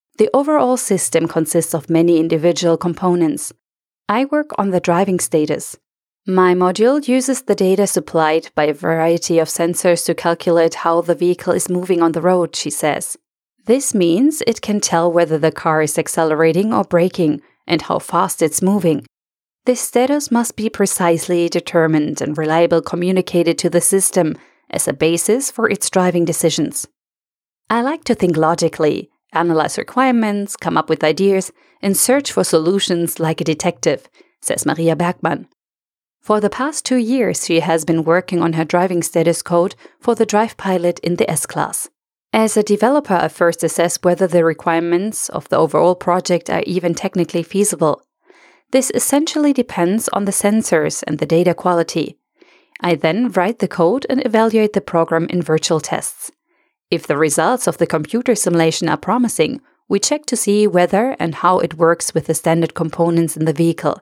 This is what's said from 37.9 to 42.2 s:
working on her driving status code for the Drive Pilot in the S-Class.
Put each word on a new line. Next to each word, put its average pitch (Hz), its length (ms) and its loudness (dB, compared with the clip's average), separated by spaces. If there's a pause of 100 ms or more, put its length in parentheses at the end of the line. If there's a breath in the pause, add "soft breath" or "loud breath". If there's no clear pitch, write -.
working 175 380 0
on 165 120 0
her 160 100 0
driving 175 380 0
status 165 400 0
code 175 340 0 (240 loud breath)
for 233 160 0
the 220 100 2
Drive 214 300 0
Pilot 175 440 0
in 175 160 -2
the - 140 0
S-Class. - 580 -6 (440)